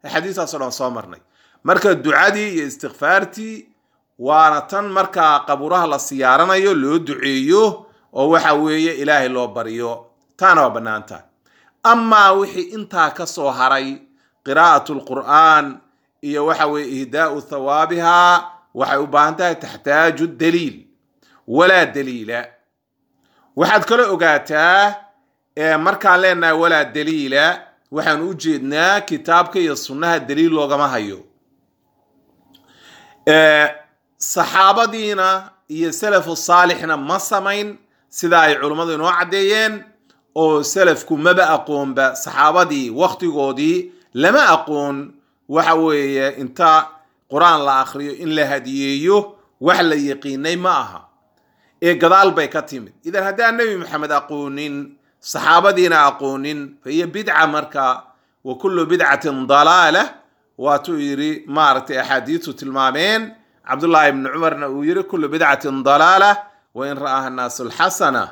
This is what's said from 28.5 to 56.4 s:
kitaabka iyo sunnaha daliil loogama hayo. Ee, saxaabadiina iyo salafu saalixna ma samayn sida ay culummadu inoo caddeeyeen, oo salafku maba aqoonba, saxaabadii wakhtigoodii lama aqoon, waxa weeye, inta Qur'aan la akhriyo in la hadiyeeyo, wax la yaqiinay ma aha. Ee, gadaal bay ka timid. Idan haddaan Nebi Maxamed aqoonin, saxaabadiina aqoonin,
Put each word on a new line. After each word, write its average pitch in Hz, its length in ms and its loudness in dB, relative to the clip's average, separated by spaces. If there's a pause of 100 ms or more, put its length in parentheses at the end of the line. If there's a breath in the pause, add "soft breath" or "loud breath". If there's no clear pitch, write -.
kitaabka 175 580 -2
iyo 156 180 -2
sunnaha 160 420 -4
daliil 143 340 0
loogama 143 360 0
hayo. 104 300 -6 (2000 soft breath)
Ee, 151 400 6 (500)
saxaabadiina 196 1300 0 (180)
iyo 160 240 -6
salafu 170 440 -2
saalixna 170 600 2
ma 151 240 -4
samayn 202 480 -4 (400)
sida 170 340 0
ay 151 180 4
culummadu 156 340 -4
inoo 165 240 -2
caddeeyeen, 196 560 0 (600)
oo 156 260 2
salafku 165 560 2
maba 180 260 4 (120)
aqoonba, 139 500 -2 (100)
saxaabadii 147 760 0
wakhtigoodii 151 880 -2 (360 loud breath)
lama 196 280 2 (120)
aqoon, 143 420 -4 (520)
waxa 147 260 2
weeye, 143 520 0 (160)
inta 156 280 0 (600 soft breath)
Qur'aan 160 340 4
la 139 160 0
akhriyo 143 320 -6 (100)
in 160 120 -6
la 151 120 0
hadiyeeyo, 139 720 -2 (420 soft breath)
wax 170 220 2
la 160 140 2
yaqiinay 139 600 -6
ma 180 220 -2
aha. 98 220 -8 (840)
Ee, 170 120 2
gadaal 185 400 6
bay 151 140 -2
ka 156 140 -6
timid. 117 300 -16 (120)
Idan 190 200 -6
haddaan 226 320 0
Nebi 226 200 -2
Maxamed 151 360 -8
aqoonin, 143 600 -6 (460)
saxaabadiina 170 840 2
aqoonin, 139 540 -4 (220)